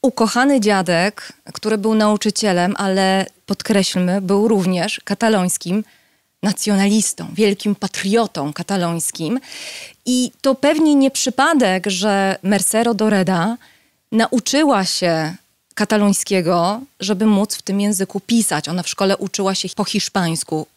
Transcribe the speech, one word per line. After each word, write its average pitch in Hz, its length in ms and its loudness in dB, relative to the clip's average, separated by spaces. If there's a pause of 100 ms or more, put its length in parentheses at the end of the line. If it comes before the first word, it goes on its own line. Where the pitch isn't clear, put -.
Ukochany 254 580 2
dziadek, 190 720 0 (200)
który 214 260 -2
był 220 160 0
nauczycielem, 208 800 2
ale 190 500 0 (200)
podkreślmy, 190 720 0
był 196 280 2
również 185 560 0
katalońskim 202 800 0 (580)
nacjonalistą, 202 920 0
wielkim 202 400 0
patriotą 190 800 -2
katalońskim. 175 880 -4 (680)
I 254 240 0 (100)
to 269 140 0
pewnie 302 400 2
nie 269 160 4
przypadek, 254 760 0
że 196 560 0
Mercero 220 520 0
Doreda 196 600 0 (560)
nauczyła 240 720 2
się 165 500 -2 (400)
katalońskiego, 196 1040 2 (200)
żeby 196 260 0
móc 208 280 2
w - 80 -12
tym 196 180 -2
języku 196 400 -2
pisać. 208 480 0
Ona 175 140 -4
w - 60 -8
szkole 196 280 0
uczyła 196 380 -4
się 185 220 -6
po 214 80 -2
hiszpańsku 165 840 -4 (100)